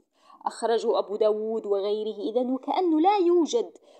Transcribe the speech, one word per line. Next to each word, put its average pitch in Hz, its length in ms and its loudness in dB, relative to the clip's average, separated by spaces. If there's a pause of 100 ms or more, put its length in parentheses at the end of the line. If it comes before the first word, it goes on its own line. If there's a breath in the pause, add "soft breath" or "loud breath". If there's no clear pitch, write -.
(460 loud breath)
أخرجه 226 520 0
أبو 202 180 -4
داود 214 500 0
وغيره. 208 640 -2
إذن 247 240 0
وكأنه 311 460 0
لا 403 180 4
يوجد 349 600 2 (220 loud breath)